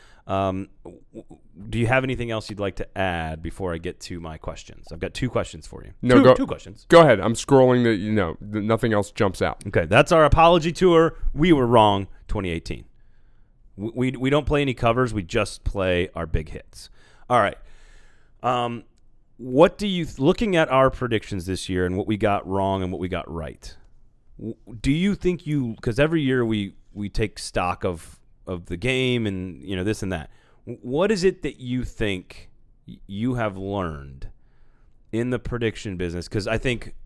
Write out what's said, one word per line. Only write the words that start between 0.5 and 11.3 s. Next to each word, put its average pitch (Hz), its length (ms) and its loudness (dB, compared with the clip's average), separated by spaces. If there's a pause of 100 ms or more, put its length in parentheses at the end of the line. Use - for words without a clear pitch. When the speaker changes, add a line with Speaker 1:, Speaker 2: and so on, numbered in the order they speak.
Speaker 1:
w-, - 180 -20 (100)
w-, - 280 -20 (280)
do 110 120 -6
you 117 80 2
have 131 160 2
anything 120 260 -6
else 110 180 -6
you'd 101 120 -12
like 98 160 -4
to - 100 -8 (100)
add 82 460 -4
before 85 320 -8
I 85 40 -8
get 85 240 -10
to 90 180 -12
my 80 180 -14
questions? - 540 -16
I've 82 80 -14
got 92 120 -6
two - 160 -4
questions 95 380 -6
for - 160 -18
you. - 80 -18 (120)
Speaker 2:
No, 123 160 8
Speaker 1:
Two, 139 40 10
Speaker 2:
go, 127 120 10
Speaker 1:
two - 120 2
questions. - 420 -14
Speaker 2:
go 170 120 10
ahead. 131 180 8
I'm 101 160 0
scrolling 127 480 6
the, 117 140 4
you 107 160 -4
know, 92 280 0
the, 104 200 -6
nothing 110 320 0
else 104 180 0
jumps 101 320 0
out. 82 240 -4
Speaker 1:
Okay, 92 200 0
that's 117 260 4
our 160 120 6
apology 165 460 6
tour. 165 460 4 (180)